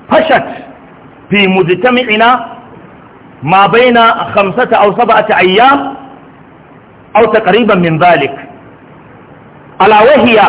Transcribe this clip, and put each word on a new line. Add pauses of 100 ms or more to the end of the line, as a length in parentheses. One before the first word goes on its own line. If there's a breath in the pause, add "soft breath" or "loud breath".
(100)
فشت (840)
في
مجتمعنا (960)
ما
بين (360)
خمسة
أو
سبعة (120)
أيام (1200)
أو
تقريبا
من
ذلك، (1300)
ألا
وهي